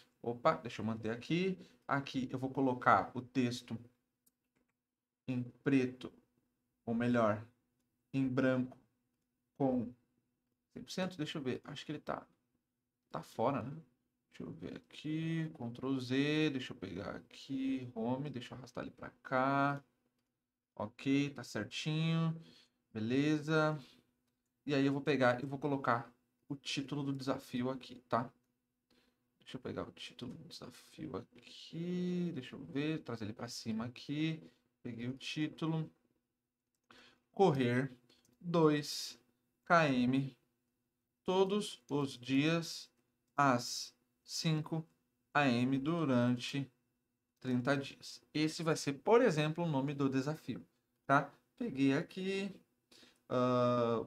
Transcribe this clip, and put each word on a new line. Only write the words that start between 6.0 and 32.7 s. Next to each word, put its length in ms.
ou 80
melhor, 500
em 160
branco, 480
com 340
cem 100
por 80
cento. 260
Deixa 200
eu 60
ver, 220
acho 200
que 60
ele 80
tá, 260
tá 100
fora, 400
né? 180
Deixa 100
eu 120
ver 240
aqui, 760
Ctrl 460
Z, 500
deixa 240
eu 40
pegar 380
aqui, 800
home, 340
deixa 280
eu 20
arrastar 260
ele 80
pra 200
cá. 600
Ok, 540
tá 140
certinho, 920
beleza. 840
E 80
aí 120
eu 80
vou 80
pegar 420
e 20
vou 140
colocar 500
o 80
título 480
do 80
desafio 580
aqui, 380
tá? 240
Deixa 180
eu 40
pegar 220
o 80
título 420
do 140
desafio 680
aqui, 1160
deixa 220
eu 80
ver, 400